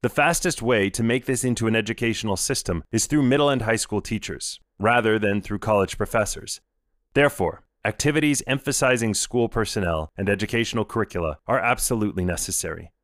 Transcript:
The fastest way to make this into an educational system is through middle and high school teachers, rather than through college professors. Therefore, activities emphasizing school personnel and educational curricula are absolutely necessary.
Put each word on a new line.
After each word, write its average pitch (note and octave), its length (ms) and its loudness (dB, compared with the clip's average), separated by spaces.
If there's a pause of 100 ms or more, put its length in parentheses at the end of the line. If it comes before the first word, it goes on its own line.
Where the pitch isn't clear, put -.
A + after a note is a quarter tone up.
The A#2+ 60 0
fastest D#3+ 540 0
way A2 280 2
to A#2 120 -2
make A#2+ 240 0
this C3 180 -2
into A2+ 240 2
an A2 80 2
educational A2 600 -2
system F2+ 540 -4
is A#2 160 0
through D3+ 160 2
middle C#3+ 260 4
and C3 140 0
high A2+ 140 2
school G#2 240 -2
teachers, - 600 -8 (200)
rather A2 380 4
than G#2 240 0
through G#2 180 -6
college G2+ 360 2
professors. - 640 -4 (540)
Therefore, A#2 480 2 (220)
activities D3 640 0
emphasizing B2+ 680 2
school A#2 340 0
personnel F2 680 -2
and F#2+ 120 -2
educational A2 560 0
curricula F2 600 -4
are A#2 140 2
absolutely G#2+ 640 0
necessary. E2+ 680 -4 (120)